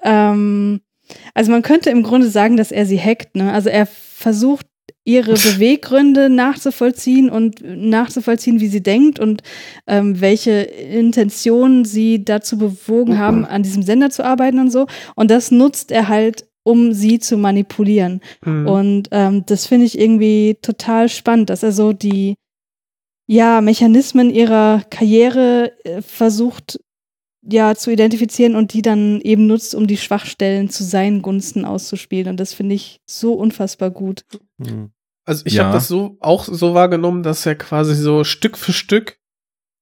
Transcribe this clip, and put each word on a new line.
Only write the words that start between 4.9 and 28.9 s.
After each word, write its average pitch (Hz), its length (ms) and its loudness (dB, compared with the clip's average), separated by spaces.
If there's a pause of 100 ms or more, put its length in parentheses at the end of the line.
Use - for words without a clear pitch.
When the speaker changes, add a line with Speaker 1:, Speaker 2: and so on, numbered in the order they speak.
Speaker 1:
ihre 226 280 2
Speaker 2:
<laughs> - 20 6
Speaker 1:
Beweggründe 262 960 2
nachzuvollziehen 254 1000 0
und 220 340 -2
nachzuvollziehen, 226 920 -2
wie 214 80 0
sie 202 160 -4
denkt 262 380 2
und, 214 220 -2 (440)
ähm, 202 340 0
welche 208 300 2 (120)
Intentionen 233 1200 0
sie 220 400 0
dazu 214 340 -4
bewogen 214 600 0
haben, 220 260 0
an 202 180 -4
diesem 196 220 -2
Sender 254 260 2
zu - 140 -8
arbeiten 254 340 0
und 254 140 2
so. 269 160 0 (260)
Und 214 160 2
das 240 220 2
nutzt 262 400 2
er 220 160 0
halt, 220 400 -2 (160)
um 233 280 4
sie 214 280 0
zu 233 180 -2
manipulieren. 202 840 0 (240)
Speaker 2:
Mhm. 156 220 -2
Speaker 1:
Und, 202 460 0
ähm, 196 340 0
das 202 220 -2
finde 240 180 4
ich 226 100 -4
irgendwie 214 640 2
total 226 480 -2
spannend, 233 420 0
dass 190 120 -4
er 220 100 0
so 214 200 0
die, 196 420 -2 (960)
ja, 226 300 4
Mechanismen 233 680 4
ihrer 220 600 2
Karriere, 240 840 2 (120)
äh, 175 180 -10
versucht 226 760 -4 (720)
ja, 214 240 2
zu 233 160 -6
identifizieren 226 680 2
und 220 180 0
die 214 80 -2
dann 208 400 0